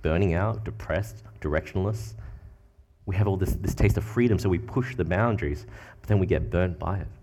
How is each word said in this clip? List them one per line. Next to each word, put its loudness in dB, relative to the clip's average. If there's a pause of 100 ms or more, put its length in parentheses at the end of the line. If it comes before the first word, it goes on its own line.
burning 2
out, 0
depressed, -4 (180)
directionless. -2 (920)
We -2
have 4
all 2
this, 0
this -2
taste 4
of -2
freedom, 4
so 2
we 4
push -4
the 0
boundaries, 0 (340)
but -16
then 4
we 4
get 0
burnt 0
by -2
it. -6 (140)